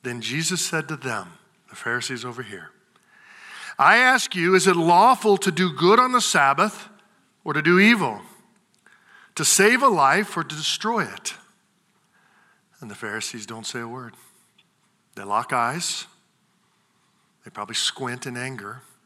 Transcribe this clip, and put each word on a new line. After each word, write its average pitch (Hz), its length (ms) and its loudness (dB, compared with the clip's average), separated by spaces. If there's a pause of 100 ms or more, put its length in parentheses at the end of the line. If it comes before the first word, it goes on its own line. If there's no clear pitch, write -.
Then 120 180 -8
Jesus 160 420 -4
said 156 240 -4
to 156 80 -8
them, 101 440 -10 (280)
the 113 80 -20
Pharisees 120 480 -8
over 123 200 -12
here, 101 260 -16 (1080)
"I 175 180 6
ask 254 380 2
you, 180 180 2
is 185 140 4
it 180 80 4
lawful 196 640 4
to 190 140 -2
do 170 220 0
good 180 260 4
on 254 120 2
the 247 100 2
Sabbath 151 680 0 (540)
or 151 100 -6
to 151 100 -2
do 175 160 6
evil? 180 420 2 (1120)
To 156 100 -6
save 220 380 4
a 269 80 6
life 170 480 2
or 165 60 -6
to 151 120 -12
destroy 202 500 -4
it?" - 280 -12 (1500)
And 110 120 -16
the 101 40 -16
Pharisees 107 520 -10
don't 113 180 -14
say - 140 -10
a 117 80 -10
word. 120 280 -16 (1000)
They 98 80 -14
lock 104 280 -2
eyes. 131 540 -4 (1400)
They 107 60 -20
probably 104 260 -10
squint 123 520 -6
in 123 100 -10
anger. 123 460 -12 (220)